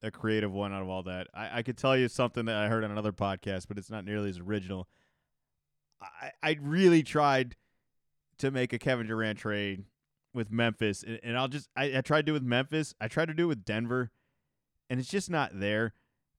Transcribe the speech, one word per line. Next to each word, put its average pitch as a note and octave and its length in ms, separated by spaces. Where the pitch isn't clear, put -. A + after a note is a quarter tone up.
a G#2+ 100
creative G#2+ 400
one G2 220
out G2 80
of F#2 80
all F#2 140
that. F#2 300
I, A2 260
I - 20
could A#2 160
tell C3+ 180
you B2+ 120
something A#2+ 380
that A2+ 120
I G#2+ 100
heard A2+ 160
on G#2 80
another G#2 220
podcast, F#2+ 540
but G2+ 100
it's G2 120
not G#2+ 160
nearly G#2 240
as F2+ 100
original. F#2 480
I, G2+ 300
I D#3 200
really E3 420
tried C3+ 540
to C#3 120
make B2+ 220
a A#2 60
Kevin B2 260
Durant A2 320
trade G2+ 480
with A#2 160
Memphis, A2+ 540
and, A2+ 180
and A#2+ 160
I'll C3 120
just, C#3+ 260
I, C3+ 220
I C3 40
tried D3+ 200
to - 20
do D3+ 80
it D3+ 80
with B2+ 40
Memphis. C3+ 560
I A2 100
tried E3 180
to D#3+ 60
do E3 100
it F3 40
with A#2+ 180
Denver, A#2 460
and B2+ 100
it's B2+ 100
just F#3+ 200
not D3 300
there. G#2+ 340